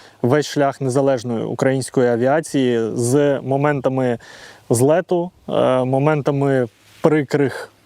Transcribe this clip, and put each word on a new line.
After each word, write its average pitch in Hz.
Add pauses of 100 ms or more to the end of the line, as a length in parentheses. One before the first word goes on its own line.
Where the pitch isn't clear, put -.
(220)
весь 135
шлях 139
незалежної 123
української 131
авіації 123
з 135
моментами 131 (520)
злету, 170 (180)
е, 127
моментами 139 (320)
прикрих 147 (140)